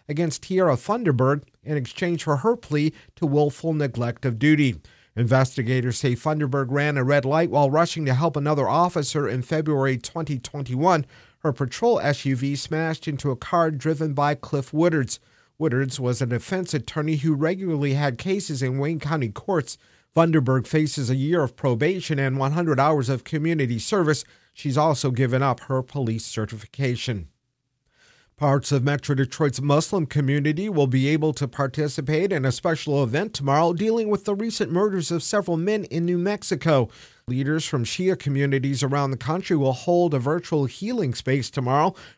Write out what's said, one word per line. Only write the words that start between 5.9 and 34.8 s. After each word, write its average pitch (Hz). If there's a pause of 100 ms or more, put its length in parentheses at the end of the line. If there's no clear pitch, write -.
say 123
Funderburg 139
ran 143
a 131
red 139
light 160
while 139
rushing 160
to 127
help 151
another 143
officer 151
in 123
February 143
twenty 151
twenty-one. 143 (320)
Her 147
patrol 196
S 139
U 139
V 139
smashed 160
into 143
a 127
car 165
driven 151
by 143
Cliff -
Woodards. 156 (420)
Woodards 135
was 123
a 131
defense 160
attorney 151
who 151
regularly 156
had 139
cases 185
in 131
Wayne 151
County 147
courts. - (380)
Funderburg 143
faces 151
a 131
year 151
of 127
probation 147
and 135
one 139
hundred 160
hours 139
of 127
community 151
service. 156 (320)
She's 139
also 151
given 127
up 131
her 131
police 113
certification. 110 (1080)
Parts 139
of 131
Metro 143
Detroit's 135
Muslim 151
community 147
will 147
be 131
able 156
to 139
participate 151
in 139
a 127
special 147
event 151
tomorrow 147
dealing 220
with 202
the 208
recent 214
murders 185